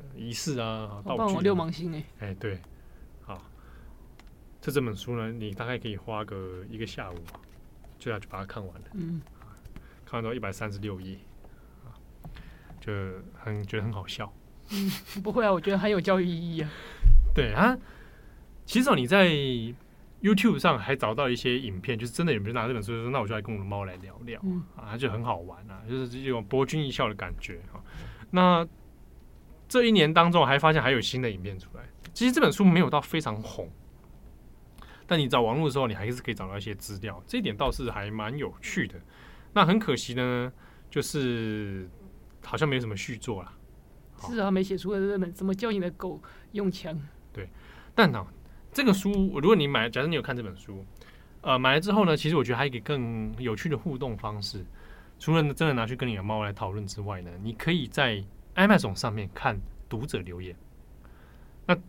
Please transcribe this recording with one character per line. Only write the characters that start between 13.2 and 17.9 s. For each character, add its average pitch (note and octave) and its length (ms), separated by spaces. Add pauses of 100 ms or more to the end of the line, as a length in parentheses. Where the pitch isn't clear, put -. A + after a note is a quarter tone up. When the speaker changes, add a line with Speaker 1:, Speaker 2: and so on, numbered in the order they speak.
Speaker 1:
很， G#2 340
觉 A2+ 100
得 G2+ 60
很 A2+ 80
好 G2 160
笑。 - 240 (400)
Speaker 2:
嗯， G3 180 (320)
不 G3+ 100
会 A3+ 140
啊， G3+ 60
我 F3 80
觉 G3 100
得 G3 80
很 G#3 140
有 G3 80
教 F#3+ 200
育 F3+ 60
意 E3+ 300
义 D#3 60
啊。 D3+ 80 (640)
Speaker 1:
对 B2 180
啊， A3+ 240 (880)